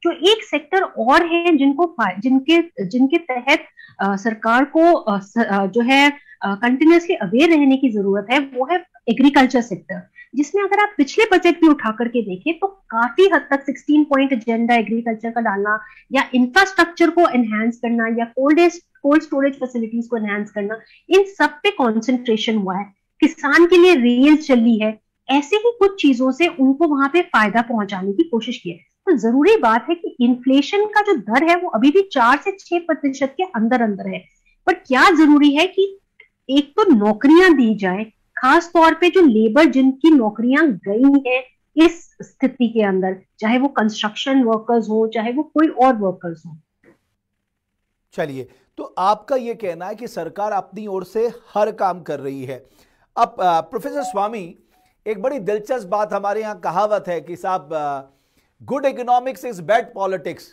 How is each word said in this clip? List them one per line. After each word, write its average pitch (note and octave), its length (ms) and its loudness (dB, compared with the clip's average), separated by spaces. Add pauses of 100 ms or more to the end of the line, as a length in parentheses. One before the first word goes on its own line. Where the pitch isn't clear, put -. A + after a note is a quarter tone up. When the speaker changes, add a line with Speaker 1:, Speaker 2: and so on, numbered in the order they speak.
Speaker 1:
जो E4+ 80 -2
एक F#4 320 0
sector E4+ 400 -4
और D4 440 0
है E4+ 300 0
जिनको C#4 300 2
फा-, G#3 340 -4
जिनके, C4+ 680 0
जिनके C4 320 0
तहत, C#4 460 -2 (360)
अ, G3 160 -2
सरकार A3+ 480 0
को, D#4+ 280 4
अ, G#3 260 0
स-, A3 320 -4
अ, G3 160 0
जो G3 140 -2
है, C4+ 320 2 (300)
अ, G3+ 120 -4
continuously D#4 600 2
aware A#3 360 0
रहने C#4+ 260 4
की C4+ 120 0
जरूरत G3+ 420 -2
है, C4 80 2
वो C4 340 -6
है F4 240 -6 (120)
agriculture C4+ 520 4
sector, F#3 420 -10 (320)
जिसमें D4 280 -2
अगर G4+ 200 0
आप G#4 140 -2
पिछले D4+ 360 0
budget F4 280 2
भी D#4+ 80 6
उठा C#4 220 0
करके A#3 320 -4
देखें, G3+ 360 -6
तो G4 80 -4
काफी - 680 0
हद D4 180 -2
तक C#4 160 -2
sixteen D4 380 0
point C#4 280 0
agenda A#3 420 -2
agriculture A3+ 560 -4
का A#3 100 -6
डालना G#3 400 -2 (320)
या C4 100 0 (120)
infrastructure E4+ 760 2
को E4+ 180 4
enhance A3+ 480 -2
करना A#3 320 -2
या A#3 160 -2
कोल्ड, D4 480 2 (300)
cold D4 200 2
storage C#4 320 -2
फैसिलिटीज A#3 520 -6
को A#3+ 100 -6
एनहांस G#3 340 -6
करना, G#3+ 300 -8 (280)
इन G4 160 4
सब D#4 260 -2
पे G4+ 200 -4
concentration A#3+ 840 -2
हुआ F#3+ 220 -4
है। G3+ 60 -8 (360)
किसान D#4 460 2
के F4 100 4
लिए F4+ 180 6
रेल B3+ 420 4
चली A#3+ 420 2
है, G#3+ 220 -6 (280)
ऐसे C#4+ 280 0
ही A4+ 220 0
कुछ G4 240 0
चीजों C4 300 2
से E4 140 0
उनको C#4 420 0
वहां C#4 200 0
पे E4+ 140 2
फायदा A3+ 400 0
पहुंचाने G3+ 500 -4
की G3 100 0
कोशिश A#3 360 -4
की F3+ 120 -12
है। E3+ 60 -14
तो - 400 -4
जरूरी C4+ 400 2
बात A#3 320 0
है E4+ 60 0
कि - 260 -12
inflation C4 680 0
का G#4+ 140 0
जो G#4 160 0
दर A#3 280 -2
है, E4+ 120 2
वो F4 120 -4
अभी B3 220 2
भी F#4+ 120 4 (100)
चार B3 240 2
से F#4+ 240 -8
छह - 180 -4
प्रतिशत C#4+ 580 -4
के F#4 60 -4
अंदर A#3+ 400 -2
अंदर G3 260 -4
है, F#3 160 -10 (420)
पर F#4 60 2
क्या D#4 380 2
जरूरी D4 440 4
है D#4 120 0
कि G4 340 -4 (500)
एक C#4+ 300 -2
तो G4+ 140 4
नौकरियां C#4 600 4
दी A3+ 180 2
जाए, G3+ 380 -6 (260)
खास E4 340 0
तौर D#4+ 220 4
पे E4+ 160 2
जो F#4 100 4
labor A3+ 440 4
जिनकी C4 460 2
नौकरियां B3+ 600 2
गई B3+ 580 2
हैं B3+ 140 -2 (320)
इस E4 460 0
स्थिति B3+ 460 -4
के A3+ 140 0
अंदर, F#3+ 340 0 (220)
चाहे A3+ 200 0
वो C4+ 100 0
construction A3 760 -2
workers A3 460 0
हो, A3 180 0
चाहे A3 260 -6
वो C#4+ 100 -4
कोई D4+ 260 0
और C4 260 2
workers F3+ 520 -6
हो। D#3+ 100 -18 (1600)
Speaker 2:
चलिए, C3+ 360 -8 (280)
तो - 220 -16
आपका G#3+ 380 -2
ये A#3 180 -6
कहना F3 320 -10
है G#3+ 80 -10
कि A3+ 120 -16
सरकार G3 460 -8
अपनी F#3+ 340 -8
ओर F#3+ 180 -8
से A3 240 -4 (260)
हर G#3+ 180 0
काम F#3 300 -4
कर D3 180 -10
रही C3+ 240 -10
है। B2+ 200 -14 (520)
अब, A#3 240 -2
अ, F3 200 0
प्रोफेसर C#4 420 -10
स्वामी, G3+ 560 -8 (480)
एक G#3+ 160 -8
बड़ी C#4 160 -4
दिलचस्प G#3 500 -6
बात, G#3 240 -4
हमारे G3+ 280 -6
यहाँ G#3+ 200 -12
कहावत G3 480 -2
है F3 120 -6
कि E3 160 -14
साहब, F#3 360 -8
अ, C#3+ 380 -8 (600)
"Good C4+ 220 -4
economics B3 520 -4
is G#3+ 140 -10
bad G#3+ 240 0 (140)
politics।" F#3+ 440 -8 (100)